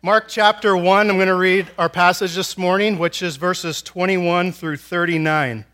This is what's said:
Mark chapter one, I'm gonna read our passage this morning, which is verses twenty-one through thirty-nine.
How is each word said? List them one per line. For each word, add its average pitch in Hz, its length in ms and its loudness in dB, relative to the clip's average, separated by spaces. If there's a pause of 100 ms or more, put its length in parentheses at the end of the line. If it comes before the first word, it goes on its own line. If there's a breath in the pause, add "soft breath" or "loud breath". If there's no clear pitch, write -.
Mark 214 260 2
chapter 214 480 2
one, 190 340 4
I'm 190 80 2
gonna 190 160 2
read 185 320 2 (100)
our 170 120 0
passage 180 480 0
this 185 200 -6
morning, 190 400 0
which 165 260 -4
is 165 140 -6
verses 175 460 -4
twenty-one 180 680 0
through 156 240 -8
thirty-nine. 156 960 -2